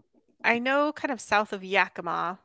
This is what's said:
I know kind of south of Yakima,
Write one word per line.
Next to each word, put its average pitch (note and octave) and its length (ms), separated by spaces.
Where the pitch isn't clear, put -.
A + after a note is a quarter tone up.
I A#3 140
know C#4+ 340
kind C#4+ 200
of A3+ 80
south G#3+ 320
of F#3+ 120
Yakima, F3+ 800